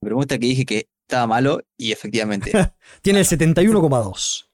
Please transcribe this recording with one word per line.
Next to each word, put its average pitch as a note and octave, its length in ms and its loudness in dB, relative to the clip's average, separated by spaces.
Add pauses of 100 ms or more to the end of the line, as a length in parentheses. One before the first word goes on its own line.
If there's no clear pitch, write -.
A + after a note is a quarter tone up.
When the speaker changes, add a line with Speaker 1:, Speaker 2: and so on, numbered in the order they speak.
Speaker 1:
Me G#2 100 -6
gusta C3+ 260 -2
que A#2+ 80 -2
dije C3 200 0
que G#2+ 220 -4 (200)
estaba B2 180 0
malo B2+ 360 0 (160)
y A#2 120 -6
efectivamente. G#2+ 600 -4
Speaker 2:
<laughs> - 500 -2
Tiene G3 180 4
el F#3 40 4
setenta E3 380 2
y G3+ 60 4
uno G#3+ 120 4
coma C#3+ 200 2
dos. - 540 -8